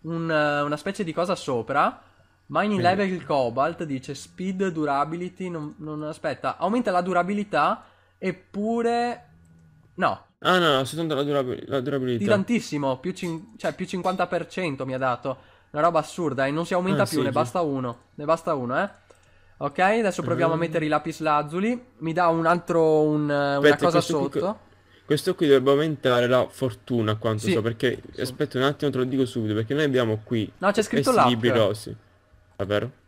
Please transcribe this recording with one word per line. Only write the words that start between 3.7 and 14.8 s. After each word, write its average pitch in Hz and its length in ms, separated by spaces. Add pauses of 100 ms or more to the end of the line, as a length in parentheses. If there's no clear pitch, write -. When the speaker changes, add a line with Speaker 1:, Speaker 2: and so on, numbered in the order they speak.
Speaker 1:
dice 139 300
speed, 190 540
durability, 160 840
non, 151 260
non, 151 260
aspetta, 151 540
aumenta 214 340
la 180 120
durabilità, 185 840 (320)
eppure... 233 1080 (720)
No. 143 280 (180)
Speaker 2:
Ah, 180 160
no, 160 180
no, 131 80
soltanto 156 300
la 135 80
durabi-, 139 440
la 135 140
durabilità. 127 380
Speaker 1:
Di - 80
tantissimo, 190 720
più 180 140
cin-, 165 460
cioè, 160 160
più 185 120
cinquanta 185 400
per 165 200
cento 139 400